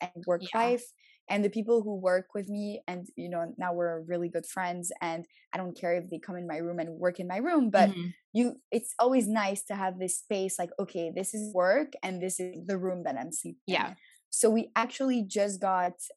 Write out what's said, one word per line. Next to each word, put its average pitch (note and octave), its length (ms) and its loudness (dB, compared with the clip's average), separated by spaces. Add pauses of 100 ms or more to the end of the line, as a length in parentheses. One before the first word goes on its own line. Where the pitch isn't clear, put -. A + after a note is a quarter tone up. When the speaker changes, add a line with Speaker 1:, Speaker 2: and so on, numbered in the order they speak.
Speaker 1:
and F3+ 260 -10
work F3+ 260 0
Speaker 2:
Yeah. - 20 -
Speaker 1:
life. A#3+ 300 2 (440)
And G3+ 160 2
the G3+ 60 2
people A3 320 2
who G#3 120 -4
work F#3 400 2
with G3 140 -6
me, G#3 400 -6
and, F3+ 180 -6 (100)
you E3+ 120 -8
know, E3+ 280 -4
now F3+ 160 -2
we're E3+ 280 0
really E3+ 280 -2
good E3+ 160 -4
friends, F3+ 460 -4 (100)
and E3+ 240 -4 (280)
I - 60 -4
don't F3+ 180 -6
care F3 180 0
if F3 160 -2
they E3 80 -6
come F#3 180 -10
in F3 120 -8
my D#3 80 -4
room E3+ 240 -4
and D#3+ 180 -6
work F3 220 0
in F3+ 80 -6
my F#3 80 -2
room, C4 340 2
but G3 220 8
Speaker 2:
Mm-hmm. F3 200 -6 (200)
Speaker 1:
you, A#3+ 280 2 (120)
it's - 260 -2
always B3 300 6
nice G3+ 380 0
to G3 100 -4
have F#3+ 240 -2
this F#3 180 -2
space, F#3+ 400 -2
like, F3 120 -2 (100)
"Okay, E3+ 340 -2
this F#3+ 180 -4
is G#3+ 220 -6
work, G3+ 380 4 (100)
and F#3 180 -4
this F#3 200 -2
is F3+ 260 -8
the G3 100 0
room F3+ 280 -2
that C#3+ 120 -2
I'm D3+ 140 -6
sleeping - 380 -8
in." F3 160 2
Speaker 2:
Yeah. - 120 -6 (340)
Speaker 1:
So - 200 6
we A3 240 2
actually B3 480 2
just G3+ 380 0
got F#3 340 2 (220)